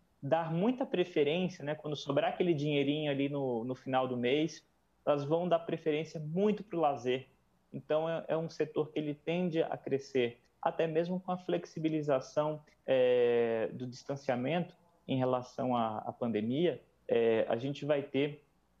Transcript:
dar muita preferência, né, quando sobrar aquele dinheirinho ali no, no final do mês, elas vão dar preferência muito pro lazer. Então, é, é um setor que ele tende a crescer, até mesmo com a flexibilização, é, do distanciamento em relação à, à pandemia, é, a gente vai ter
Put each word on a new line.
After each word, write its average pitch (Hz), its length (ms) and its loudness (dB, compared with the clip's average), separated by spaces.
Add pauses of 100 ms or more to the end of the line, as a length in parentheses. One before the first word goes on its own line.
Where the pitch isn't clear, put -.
(220)
dar 160 320 0
muita 240 320 2
preferência, 175 800 0
né, 143 100 -2
quando 151 220 -6
sobrar 147 360 0
aquele 180 220 2
dinheirinho 147 560 0
ali 139 200 0
no, 131 340 -2
no 127 100 -4
final 131 340 0
do 123 100 -4
mês, 143 460 0 (420)
elas 143 180 2
vão 165 240 0
dar 170 120 4
preferência 160 600 -4
muito 196 440 0
pro - 160 -6
lazer. 127 480 0 (460)
Então, 151 340 -2
é, 165 200 -4
é 156 100 0
um 160 120 -4
setor 151 420 -2
que - 80 -4
ele 151 160 -2
tende 165 480 0
a - 140 -4
crescer, 135 640 -2 (220)
até 165 240 0
mesmo 170 340 -2
com 185 120 -8
a 180 60 -4
flexibilização, 151 1200 -2 (240)
é, 120 880 4
do 123 140 -8
distanciamento 131 880 -4 (320)
em 135 100 0
relação 127 580 0
à, 113 240 0
à - 120 -6
pandemia, 123 720 0 (260)
é, 113 400 4
a - 80 0
gente 139 300 -4
vai 143 180 2
ter 147 400 -2 (360)